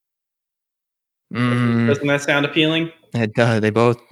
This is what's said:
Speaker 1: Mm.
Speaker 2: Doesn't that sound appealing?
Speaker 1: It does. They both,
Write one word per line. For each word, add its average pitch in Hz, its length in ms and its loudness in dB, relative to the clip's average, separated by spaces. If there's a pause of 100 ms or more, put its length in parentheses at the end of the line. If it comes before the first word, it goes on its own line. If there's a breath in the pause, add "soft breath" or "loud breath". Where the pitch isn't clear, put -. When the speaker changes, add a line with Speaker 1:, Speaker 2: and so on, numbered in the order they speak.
(1300)
Speaker 1:
Mm. 120 540 0
Speaker 2:
Doesn't 143 200 0
that 143 160 0
sound 143 240 0
appealing? 160 440 0 (240)
Speaker 1:
It 110 200 -2
does. 117 260 2
They 107 100 2
both, 117 300 2 (120)